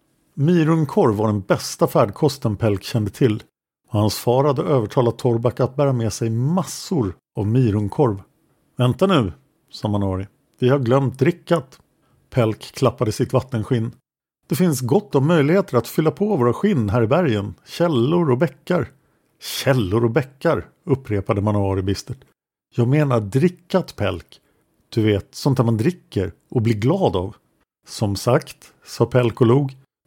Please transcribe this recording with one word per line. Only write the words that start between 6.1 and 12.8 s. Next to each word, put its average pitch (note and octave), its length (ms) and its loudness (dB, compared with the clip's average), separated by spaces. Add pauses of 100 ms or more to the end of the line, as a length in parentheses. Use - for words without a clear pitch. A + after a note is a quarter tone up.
sig A2+ 160 -4
massor C3 840 -2 (220)
av G#2 120 -2
mirunkorv. G#2+ 760 0 (560)
"Vänta B2 300 2
nu", B2+ 260 2 (380)
sa - 160 -8
Manuari. G2 400 -4 (320)
"Vi B2 100 2
har C#3+ 100 2
glömt C3 400 0
drickat." - 600 -2 (500)
Pelk A2 320 0
klappade - 500 -2